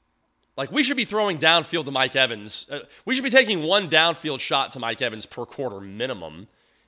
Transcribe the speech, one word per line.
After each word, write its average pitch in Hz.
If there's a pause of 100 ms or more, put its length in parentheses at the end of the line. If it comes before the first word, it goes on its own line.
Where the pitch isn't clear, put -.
(560)
Like, 139
we 277
should 262
be 240
throwing 208
downfield 160
to 139
Mike 131
Evans. 113
Uh, 143 (240)
we 233
should 262
be 269
taking 214
one 180
downfield 156
shot 139
to 131
Mike 113
Evans 110
per 120
quarter 110
minimum. 98 (400)